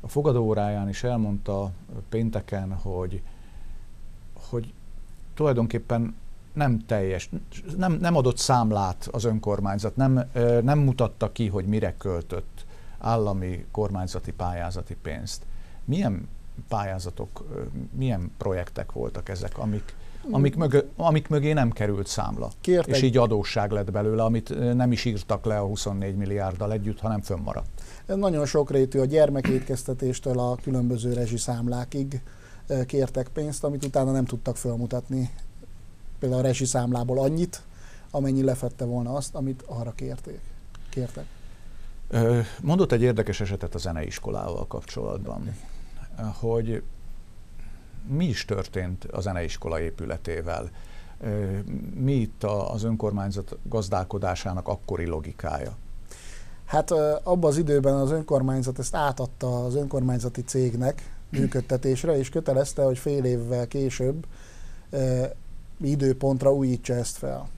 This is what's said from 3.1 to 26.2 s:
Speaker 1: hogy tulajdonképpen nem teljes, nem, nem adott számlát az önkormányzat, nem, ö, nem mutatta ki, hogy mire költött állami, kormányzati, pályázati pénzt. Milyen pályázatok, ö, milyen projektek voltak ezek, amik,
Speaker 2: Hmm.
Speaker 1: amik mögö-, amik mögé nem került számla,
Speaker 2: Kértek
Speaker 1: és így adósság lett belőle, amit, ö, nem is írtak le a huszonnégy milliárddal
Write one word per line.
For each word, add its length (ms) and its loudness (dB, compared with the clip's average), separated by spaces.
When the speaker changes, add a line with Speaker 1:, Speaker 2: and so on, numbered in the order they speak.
Speaker 1:
hogy 240 -4
tulajdonképpen 840 2
nem 320 4
teljes, 440 0
nem, 160 4
nem 220 4
adott 220 4
számlát 760 2
az 120 -2
önkormányzat, 720 0
nem, 380 4
ö, 280 6
nem 180 4
mutatta 520 2
ki, 160 0
hogy 180 0
mire 320 2
költött 680 -4
állami, 720 0
kormányzati, 600 -2
pályázati 680 -4
pénzt. 400 -6
Milyen 420 0
pályázatok, 800 -4
ö, 60 -6
milyen 400 0
projektek 540 -4
voltak 380 -4
ezek, 280 -4
amik, 380 -2
Speaker 2:
Hmm. 100 -6
Speaker 1:
amik 220 6
mögö-, 300 6
amik 320 4
mögé 260 4
nem 180 4
került 360 0
számla, 420 -2
Speaker 2:
Kértek 340 4
Speaker 1:
és 60 6
így 160 6
adósság 540 4
lett 200 0
belőle, 320 2
amit, 260 2
ö, 240 2
nem 180 6
is 140 2
írtak 400 0
le 120 2
a 80 2
huszonnégy 500 -2
milliárddal 560 0